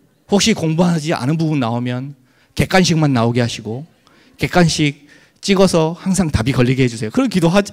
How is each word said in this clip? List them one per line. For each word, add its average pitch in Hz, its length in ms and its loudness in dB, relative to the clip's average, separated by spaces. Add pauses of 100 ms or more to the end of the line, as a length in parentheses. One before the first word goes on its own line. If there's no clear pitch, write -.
(320)
혹시 202 200 2
공부하지 165 640 0
않은 139 240 -2
부분 156 220 0
나오면 123 560 -4 (400)
객관식만 156 560 2
나오게 117 300 2
하시고 117 440 -8 (520)
객관식 151 680 0 (360)
찍어서 180 500 2
항상 175 380 -2
답이 117 220 0
걸리게 127 320 2
해주세요." 113 260 -4
그런 262 180 0
기도 170 220 2
하-, 202 120 2 (100)